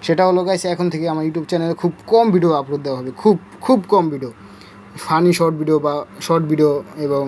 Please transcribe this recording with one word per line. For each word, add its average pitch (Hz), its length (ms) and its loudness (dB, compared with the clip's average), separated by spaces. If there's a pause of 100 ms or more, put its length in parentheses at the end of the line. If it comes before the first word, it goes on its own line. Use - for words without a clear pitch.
সেটা 170 220 2
হলো 185 200 4
গাইস, 185 140 -2 (120)
এখন 175 180 -2
থেকে 160 200 -6
আমার 156 160 -4
YouTube 156 220 -6
চ্যানেলে 170 320 -2
খুব 175 100 0 (200)
কম 226 220 4
ভিডিও 175 160 4 (100)
আপলোড 143 260 -6
দেওয়া 131 140 -6
হবে, 127 100 -10 (120)
খুব, 208 140 4 (300)
খুব 262 120 4 (140)
কম 190 200 4
ভিডিও, 127 180 -8 (760)
ফানি 170 340 2
শর্ট 165 220 2
ভিডিও 156 160 0 (100)
বা 147 60 0 (340)
শর্ট 165 240 0
ভিডিও 151 200 2 (360)
এবং 139 220 -2